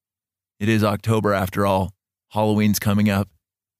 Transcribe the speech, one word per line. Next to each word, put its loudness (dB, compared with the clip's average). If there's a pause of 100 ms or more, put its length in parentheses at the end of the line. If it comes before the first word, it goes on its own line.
(600)
It 0
is 2
October 0
after -2
all. -2 (360)
Halloween's 0
coming 0
up. 0 (520)